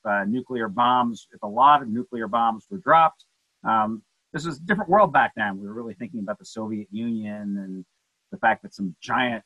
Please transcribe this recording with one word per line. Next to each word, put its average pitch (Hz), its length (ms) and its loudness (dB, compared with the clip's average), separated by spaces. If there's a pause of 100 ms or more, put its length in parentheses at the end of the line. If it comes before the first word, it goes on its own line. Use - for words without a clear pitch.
uh, 101 220 0
nuclear 120 420 -2
bombs, 120 640 0
if - 120 -20
a 104 40 -6
lot 139 340 6
of 120 60 -10
nuclear 113 380 -4
bombs 113 420 0
were 98 100 -10
dropped, 160 480 4 (360)
um, 110 400 0 (300)
this 151 120 -6
was 151 140 -6
a 156 40 -16
different 185 280 -2
world 196 220 6
back 123 240 2
then. 101 240 -4
We 101 80 -12
were 104 60 -12
really 113 200 -10
thinking 110 240 -10
about 104 220 -6
the 92 60 -20
Soviet 110 440 -8
Union 107 680 -6
and 95 260 -10 (480)
the 185 60 -12
fact - 260 0
that 101 100 -18
some 92 260 -6
giant 120 460 -2